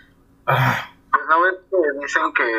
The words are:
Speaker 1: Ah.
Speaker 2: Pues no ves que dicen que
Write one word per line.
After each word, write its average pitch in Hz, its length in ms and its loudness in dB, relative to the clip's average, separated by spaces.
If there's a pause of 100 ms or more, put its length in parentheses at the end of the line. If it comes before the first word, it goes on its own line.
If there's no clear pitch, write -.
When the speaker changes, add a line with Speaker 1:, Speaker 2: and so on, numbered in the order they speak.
(460)
Speaker 1:
Ah. 131 440 0 (220)
Speaker 2:
Pues - 180 0
no 165 120 4
ves 185 140 2 (140)
que 190 80 0 (240)
dicen 160 320 -2
que 143 100 0 (160)